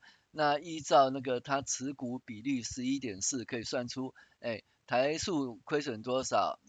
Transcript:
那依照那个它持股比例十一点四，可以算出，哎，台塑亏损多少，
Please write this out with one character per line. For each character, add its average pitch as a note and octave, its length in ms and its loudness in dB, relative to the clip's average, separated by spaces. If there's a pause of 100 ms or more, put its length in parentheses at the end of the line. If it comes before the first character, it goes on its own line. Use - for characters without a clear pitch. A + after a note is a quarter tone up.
(320)
那 D3 280 2
依 E3 200 -8
照 C#3 300 8
那 C3+ 100 -2
个 B2 220 -2
它 C#3 200 -2
持 C3+ 300 -4
股 B2+ 280 -6
比 G#2+ 220 -12
例 C3 200 -2
十 B2 240 -6
一 C3+ 140 0
点 G2+ 220 -6
四， B2 240 -2
可 B2+ 120 -4
以 A2+ 60 -4
算 B2+ 240 -2
出， C3 260 -6 (280)
哎， A2+ 200 -4 (240)
台 C#3 320 2
塑 C#3 460 -2
亏 D3 180 0
损 A2+ 220 -6
多 B2+ 200 0
少， G2 460 2